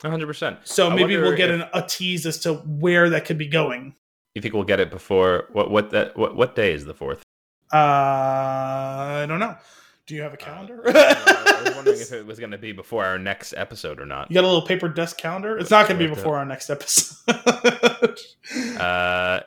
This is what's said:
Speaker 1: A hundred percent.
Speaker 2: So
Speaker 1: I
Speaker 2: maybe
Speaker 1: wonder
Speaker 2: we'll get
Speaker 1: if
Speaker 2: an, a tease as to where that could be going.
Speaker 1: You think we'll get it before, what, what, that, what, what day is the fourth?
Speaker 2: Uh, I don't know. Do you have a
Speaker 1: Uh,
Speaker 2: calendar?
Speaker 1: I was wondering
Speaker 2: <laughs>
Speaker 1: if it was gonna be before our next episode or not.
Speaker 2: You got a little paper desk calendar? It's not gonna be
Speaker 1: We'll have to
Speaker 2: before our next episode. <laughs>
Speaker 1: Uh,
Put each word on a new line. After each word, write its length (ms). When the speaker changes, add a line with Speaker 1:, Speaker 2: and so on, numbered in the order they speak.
Speaker 1:
A 60
hundred 160
percent. 380
Speaker 2:
So 220
Speaker 1:
I 40
Speaker 2:
maybe 260
Speaker 1:
wonder 60
Speaker 2:
we'll 140
get 140
Speaker 1:
if 120
Speaker 2:
an, 120
a 80
tease 440
as 140
to 140
where 560
that 160
could 120
be 100
going. 460
Speaker 1:
You 80
think 120
we'll 100
get 160
it 100
before, 640
what, 180
what, 200
that, 260
what, 200
what 180
day 180
is 120
the 100
fourth? 280
Speaker 2:
Uh, 40
I 1500
don't 120
know. 160
Do 100
you 60
have 100
a 40
Speaker 1:
Uh, 20
Speaker 2:
calendar? 480
Speaker 1:
I 800
was 100
wondering 240
Speaker 2:
<laughs> 0
Speaker 1:
if 120
it 140
was 140
gonna 180
be 140
before 320
our 140
next 380
episode 440
or 60
not. 240
Speaker 2:
You 40
got 100
a 40
little 180
paper 220
desk 300
calendar? 400
It's 120
not 160
gonna 120
be 80
Speaker 1:
We'll 80
have 40
to 60
Speaker 2:
before 140
our 80
next 240
episode. 460
<laughs> 880
Speaker 1:
Uh, 680